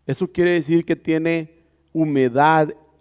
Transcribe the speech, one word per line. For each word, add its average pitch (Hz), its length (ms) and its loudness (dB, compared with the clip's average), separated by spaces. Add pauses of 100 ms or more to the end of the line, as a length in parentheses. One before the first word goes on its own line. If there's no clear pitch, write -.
Eso 170 240 -4
quiere 180 200 0
decir 165 320 0
que 165 120 -4
tiene 160 720 -4 (280)
humedad 151 800 2 (280)